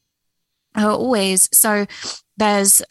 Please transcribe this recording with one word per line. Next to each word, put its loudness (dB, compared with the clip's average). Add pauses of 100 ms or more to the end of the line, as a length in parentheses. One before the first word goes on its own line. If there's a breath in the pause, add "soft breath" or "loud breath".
(760)
Oh, 0
always. 0
So 0 (500 loud breath)
there's, 2 (100)